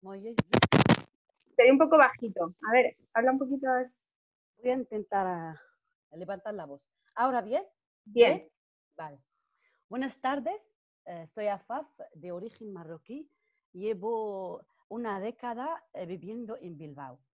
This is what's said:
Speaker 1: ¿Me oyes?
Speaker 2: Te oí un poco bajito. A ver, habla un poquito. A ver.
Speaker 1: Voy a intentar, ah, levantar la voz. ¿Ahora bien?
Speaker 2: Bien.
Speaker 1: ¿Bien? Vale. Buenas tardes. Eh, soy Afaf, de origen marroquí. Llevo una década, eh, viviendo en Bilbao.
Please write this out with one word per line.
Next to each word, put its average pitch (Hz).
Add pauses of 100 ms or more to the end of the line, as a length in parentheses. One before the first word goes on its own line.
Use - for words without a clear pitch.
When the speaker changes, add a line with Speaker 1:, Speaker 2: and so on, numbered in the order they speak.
Speaker 1:
¿Me 190
oyes? 196 (1200)
Speaker 2:
Te 226
oí 247
un 277
poco 311
bajito. 196 (140)
A 220
ver, 247 (160)
habla 247
un 269
poquito. 269
A 254
ver. 254 (720)
Speaker 1:
Voy 247
a 254
intentar, 208
ah, 165 (520)
levantar 185
la 180
voz. 143 (260)
¿Ahora 247
bien? 262 (420)
Speaker 2:
Bien. 233
Speaker 1:
¿Bien? - (480)
Vale. 147 (680)
Buenas 254
tardes. 285 (520)
Eh, 170
soy 214
Afaf, 226 (280)
de 170
origen 208
marroquí. 175 (420)
Llevo 202 (220)
una 214
década, 240
eh, 190
viviendo 202
en 170
Bilbao. 139 (140)